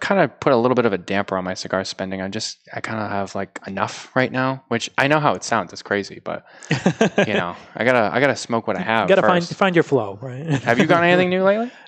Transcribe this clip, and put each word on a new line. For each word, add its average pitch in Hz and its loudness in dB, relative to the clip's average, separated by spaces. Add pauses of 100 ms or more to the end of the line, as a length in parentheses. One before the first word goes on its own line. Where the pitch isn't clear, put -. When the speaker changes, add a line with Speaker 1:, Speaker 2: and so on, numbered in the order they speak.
Speaker 1:
kinda 185 2
put - -2
a 127 4
little 123 4
bit 120 4
of 110 2
a 95 -2
damper 98 -2
on 92 -4
my 92 -4
cigar 95 -4
spending. 95 -8
I 95 -6
just, 107 -8 (160)
I - -10
kinda 110 -6
have, 101 -6
like, 98 -10
enough 98 -8
right 127 0
now, 131 -4
which 117 -4
I 131 4
know 151 4
how 127 2
it - -10
sounds. 104 -2
It's - -16
crazy, 95 -4
but, 85 -10 (240)
Speaker 2:
<laughs> 180 2
Speaker 1:
you 107 -4
know, 87 -4 (220)
I 110 -2
gotta, 120 4
I 120 0
gotta 135 4
smoke - -4
what 104 -2
I 90 -4
have 110 0
Speaker 2:
You 190 6
gotta 190 4
find, 175 4
Speaker 1:
first. - -8
Speaker 2:
find 190 2
your 165 6
flow, 104 0
right? 131 -10
<laughs> 139 -2
Speaker 1:
Have 120 2
you 175 6
gotten 170 4
anything 180 4
new 185 0
lately? 220 0 (160)